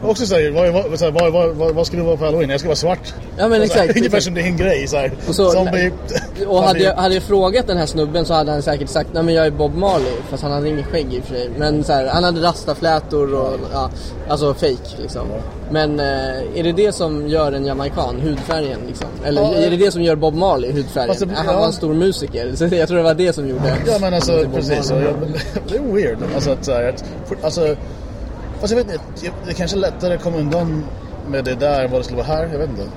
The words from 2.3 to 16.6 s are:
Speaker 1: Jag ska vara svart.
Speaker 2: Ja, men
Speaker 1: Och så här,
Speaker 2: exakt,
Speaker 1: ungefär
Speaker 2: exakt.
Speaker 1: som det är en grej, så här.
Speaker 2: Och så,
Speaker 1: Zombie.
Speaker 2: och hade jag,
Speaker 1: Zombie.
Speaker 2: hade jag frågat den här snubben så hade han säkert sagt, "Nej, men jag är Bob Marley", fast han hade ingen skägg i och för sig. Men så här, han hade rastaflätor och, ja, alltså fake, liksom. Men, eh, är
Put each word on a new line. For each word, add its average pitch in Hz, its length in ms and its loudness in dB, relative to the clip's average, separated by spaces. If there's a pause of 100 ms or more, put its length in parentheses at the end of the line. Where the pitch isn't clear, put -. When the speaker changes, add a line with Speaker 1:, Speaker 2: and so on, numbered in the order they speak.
Speaker 1:
Jag 139 100 0
ska 170 100 -4
vara 151 60 2
svart. - 380 -2 (240)
Speaker 2:
Ja, 196 100 2
men 220 140 6
Speaker 1:
Och 214 60 4
så - 60 0
här, 214 100 6
Speaker 2:
exakt, 170 140 4
Speaker 1:
ungefär 233 200 4
Speaker 2:
exakt. 196 80 4
Speaker 1:
som 180 80 -4
det 170 80 -2
är 170 40 0
en 180 120 0
grej, 160 300 2
så 147 100 0
här. 135 140 0 (160)
Speaker 2:
Och 160 80 0
så, 190 160 6
Speaker 1:
Zombie. 180 400 2 (560)
Speaker 2:
och 190 160 4
hade 185 160 4
jag, 190 100 6
Speaker 1:
Zombie. 185 120 0
Speaker 2:
hade 190 120 4
jag 185 100 0
frågat 196 440 2
den 185 100 0
här 160 80 0
snubben 156 400 0
så 170 80 0
hade 151 180 2
han 147 100 0
säkert 143 280 -2
sagt, 151 240 -2
"Nej, 165 100 0
men 165 120 4
jag 160 100 4
är 156 60 2
Bob 147 240 0
Marley", 165 380 2 (160)
fast 135 140 -6
han 147 80 -2
hade 143 180 0
ingen 151 140 -2
skägg 139 300 -2
i 127 60 -4
och 123 40 -8
för 131 120 -8
sig. 123 220 -4
Men 151 260 0
så 151 100 0
här, 135 140 2
han 156 160 2
hade 170 180 2
rastaflätor 156 920 0
och, 135 200 0 (200)
ja, 135 160 -2 (400)
alltså 147 240 2
fake, 127 480 -2
liksom. 123 200 -8 (500)
Men, 151 280 0
eh, 143 60 0 (500)
är 170 80 -2